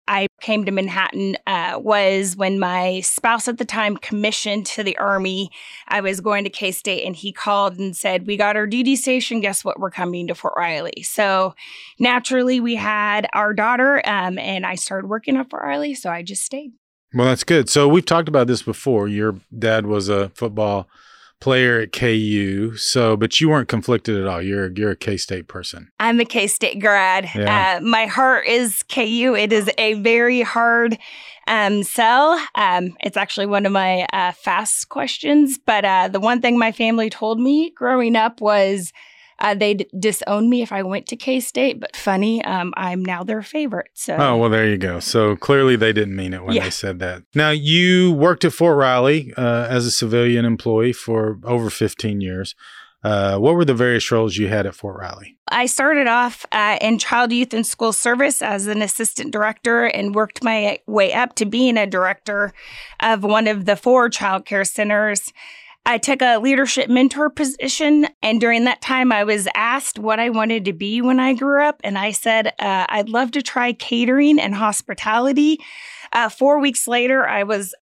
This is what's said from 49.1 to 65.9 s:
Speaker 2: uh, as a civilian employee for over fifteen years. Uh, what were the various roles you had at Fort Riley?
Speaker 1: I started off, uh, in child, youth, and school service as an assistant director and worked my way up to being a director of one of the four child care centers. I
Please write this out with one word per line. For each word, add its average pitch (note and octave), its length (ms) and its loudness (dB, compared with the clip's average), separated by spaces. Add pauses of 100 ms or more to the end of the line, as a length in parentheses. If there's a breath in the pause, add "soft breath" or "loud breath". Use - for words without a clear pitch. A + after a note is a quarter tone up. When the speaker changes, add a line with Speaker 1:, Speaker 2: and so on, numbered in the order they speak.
Speaker 2:
uh, A#2+ 320 0
as B2 180 0
a A#2 40 -2
civilian A#2+ 540 2
employee A#2 480 0
for A2 500 -4
over A#2 260 0
fifteen G#2 520 -2
years. F#2 340 -6 (480 loud breath)
Uh, G2 360 0
what C#3+ 180 4
were F3 80 2
the C3+ 100 4
various A#2+ 380 2
roles A2+ 240 0
you G2+ 100 0
had G2+ 200 0
at F#2+ 100 -10
Fort G2+ 240 -12
Riley? - 360 -16 (120)
Speaker 1:
I A#3+ 180 0
started C#4 400 2
off, A#3+ 460 0
uh, G#3+ 280 0
in A3 200 2
child, A#3+ 320 0
youth, B3 200 0
and A3 140 -2
school A3+ 260 -2
service B3 480 0
as G3+ 280 -4
an G#3+ 140 -2
assistant A3 500 -6
director A#3 540 0
and G3+ 280 -2
worked G#3+ 300 -2
my A3 420 0
way G#3 260 2
up B3 220 -2
to A3 100 0
being A#3 320 2
a G#3 120 0
director G3 640 -2 (460 loud breath)
of A3 240 0
one G#3+ 240 2
of G3+ 180 -2
the G3+ 80 4
four B3 340 4
child G3 380 -2
care G3 180 -2
centers. G#3 680 -2 (540 loud breath)
I A#3+ 120 2